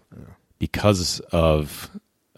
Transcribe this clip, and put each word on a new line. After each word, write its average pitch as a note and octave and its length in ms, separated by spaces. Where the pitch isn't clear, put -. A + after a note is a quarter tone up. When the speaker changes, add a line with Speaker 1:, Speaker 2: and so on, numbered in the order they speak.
Speaker 1:
Yeah. - 100
Speaker 2:
because - 640
of, D#2+ 580